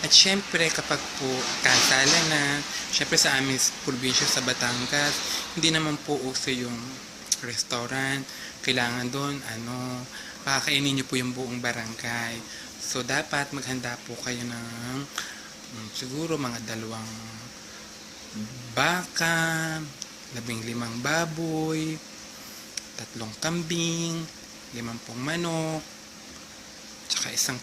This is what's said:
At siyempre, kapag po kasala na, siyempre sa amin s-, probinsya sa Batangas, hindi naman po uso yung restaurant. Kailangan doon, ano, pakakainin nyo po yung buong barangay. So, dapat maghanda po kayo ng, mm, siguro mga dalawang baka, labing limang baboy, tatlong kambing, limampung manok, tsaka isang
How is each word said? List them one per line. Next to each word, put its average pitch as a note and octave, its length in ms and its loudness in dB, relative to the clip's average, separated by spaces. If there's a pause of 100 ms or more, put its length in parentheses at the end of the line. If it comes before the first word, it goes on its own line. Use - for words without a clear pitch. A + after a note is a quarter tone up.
At D3+ 80 6
siyempre, F#3+ 560 8
kapag D3+ 320 0 (160)
po C3+ 140 0 (340)
kasala C3+ 640 8
na, D3+ 140 6 (500)
siyempre D3+ 240 4
sa C#3+ 220 6
amin C3+ 180 4
s-, - 160 4 (140)
probinsya C3 420 4
sa C3+ 160 4
Batangas, B2+ 1000 2 (100)
hindi D#3+ 160 6
naman D#3 320 4
po D3 220 2
uso C3 260 0
yung B2 240 -2 (680)
restaurant. C3 760 0 (400)
Kailangan B2 480 2
doon, C#3 280 -2 (200)
ano, B2+ 480 -6 (400)
pakakainin C#3 560 4
nyo C3 80 0
po C3+ 80 0
yung B2+ 160 0
buong B2 320 -4
barangay. A#2 720 -2 (440)
So, B2+ 240 -2
dapat C#3+ 520 0
maghanda B2 480 -4
po A#2 160 -8
kayo B2 200 -2
ng, A#2 280 -4 (1080)
mm, A2 200 -8
siguro D3+ 400 -2
mga A#2+ 280 -2
dalawang A2 440 -6 (1700)
baka, E3 1040 2 (600)
labing A#2 240 -4
limang A#2 400 -4
baboy, D#3 960 0 (960)
tatlong A2+ 380 -8 (100)
kambing, E3 800 0 (560)
limampung A#2 400 -6
manok, D#3+ 640 0 (1300)
tsaka - 240 -2
isang B2 280 2